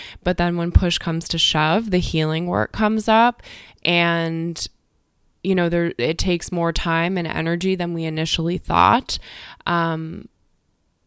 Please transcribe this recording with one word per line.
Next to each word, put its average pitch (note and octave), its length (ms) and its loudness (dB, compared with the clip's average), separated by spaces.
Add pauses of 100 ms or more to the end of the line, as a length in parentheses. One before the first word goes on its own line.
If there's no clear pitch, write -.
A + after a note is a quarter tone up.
(240)
but F3+ 140 0
then F3 200 0
when E3+ 140 -2
push F3 260 4
comes E3 300 -4
to E3 100 -4
shove, E3 540 2
the F3+ 60 4
healing D#3+ 500 0
work F#3+ 240 0
comes A3 360 0
up A3+ 360 4 (400)
and, E3+ 840 0 (760)
you F#3+ 100 2
know, F3 160 2
there, E3+ 280 0
it E3 200 0
takes F3 340 -2
more E3+ 200 0
time E3+ 460 0
and E3+ 100 -4
energy E3+ 480 -2
than F3 180 -2
we E3 120 -4
initially D#3+ 520 -2
thought. - 600 2 (460)
Um, E3 640 -4 (800)